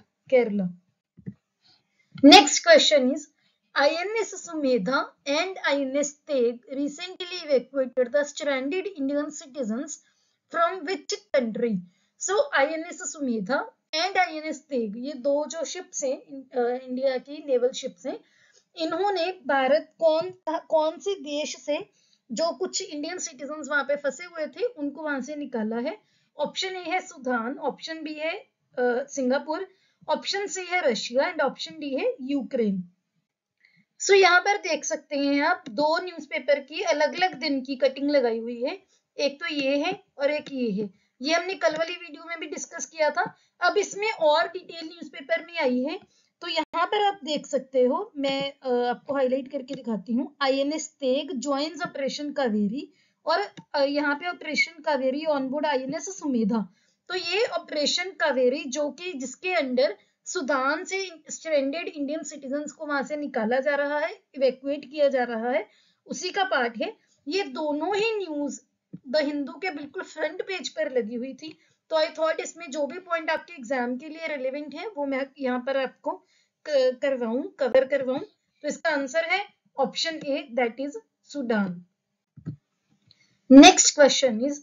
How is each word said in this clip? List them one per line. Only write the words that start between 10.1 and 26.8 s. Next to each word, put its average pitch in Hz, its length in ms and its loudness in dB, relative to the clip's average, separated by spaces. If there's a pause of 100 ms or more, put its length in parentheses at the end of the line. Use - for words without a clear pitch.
from 339 320 0
which - 260 -6 (220)
country? 226 440 0 (420)
So, 392 180 0 (140)
आईएनएस 320 480 0
सुमेधा 285 720 -4 (240)
and 370 220 0
आईएनएस 311 420 -2
तेग, 226 380 -4
ये 254 160 -8
दो 277 320 0
जो - 180 -8
शिप्स - 400 -8
हैं, 277 200 -4
इन-, 269 340 -10
अ, 247 300 -2
इंडिया 254 300 0
की 285 300 -10
नेवल 247 220 2
शिप्स 262 360 -8
हैं, 370 140 -8 (560)
इन्होंने 349 560 0 (160)
भारत 277 520 2
कौन, 330 340 2 (160)
कौन 311 500 0
से 392 160 -4
देश 294 420 -6
से 311 320 -4 (420)
जो 320 200 0
कुछ 370 300 -6
इंडियन 330 360 -8
सिटीजन्स 294 520 -10
वहां 285 140 0
पे 277 120 0
फंसे 285 300 -6
हुए 330 220 -8
थे, 330 160 -6
उनको 311 400 -6
वहां 285 180 -2
से 294 140 -8
निकाला 226 400 -4
है। 285 220 -4 (400)
ऑप्शन 370 380 -4
ए 370 40 -8
है 359 200 -2